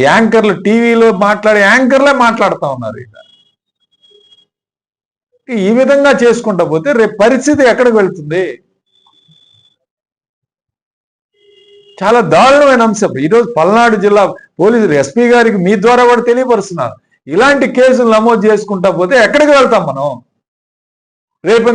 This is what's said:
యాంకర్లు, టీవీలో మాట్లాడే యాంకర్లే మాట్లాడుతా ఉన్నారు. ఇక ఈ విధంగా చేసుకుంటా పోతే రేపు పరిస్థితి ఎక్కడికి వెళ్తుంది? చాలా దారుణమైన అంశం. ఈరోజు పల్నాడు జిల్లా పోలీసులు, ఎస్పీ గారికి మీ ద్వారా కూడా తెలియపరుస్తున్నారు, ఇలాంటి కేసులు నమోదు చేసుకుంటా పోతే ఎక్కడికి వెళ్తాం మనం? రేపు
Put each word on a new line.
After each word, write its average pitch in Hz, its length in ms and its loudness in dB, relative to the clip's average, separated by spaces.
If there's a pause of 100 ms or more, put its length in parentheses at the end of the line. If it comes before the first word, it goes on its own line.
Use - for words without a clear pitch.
యాంకర్లు, 214 480 2 (120)
టీవీలో 233 440 2 (160)
మాట్లాడే 208 360 0 (100)
యాంకర్లే 269 420 2 (100)
మాట్లాడుతా 220 520 -2
ఉన్నారు. 110 300 -10
ఇక 107 80 -20 (2500)
ఈ 196 40 0 (100)
విధంగా 277 320 2 (120)
చేసుకుంటా 220 480 0
పోతే 160 180 -4 (120)
రేపు 214 220 -2
పరిస్థితి 269 380 0 (100)
ఎక్కడికి 233 280 0
వెళ్తుంది? 175 440 -4 (3500)
చాలా 226 200 0 (140)
దారుణమైన 254 540 4
అంశం. 202 240 -4 (140)
ఈరోజు 220 220 0 (120)
పల్నాడు 220 460 0
జిల్లా 208 180 2 (380)
పోలీసులు, 214 320 0 (100)
ఎస్పీ 233 300 -2
గారికి 226 340 0
మీ 202 60 2 (120)
ద్వారా 247 240 2
కూడా 240 200 0
తెలియపరుస్తున్నారు, 208 680 -4 (400)
ఇలాంటి 269 320 0 (100)
కేసులు 247 380 2
నమోదు 220 340 0
చేసుకుంటా 202 400 -2 (100)
పోతే 185 160 -2 (120)
ఎక్కడికి 294 300 2
వెళ్తాం 233 340 0
మనం? 135 180 -6 (1400)
రేపు 226 240 2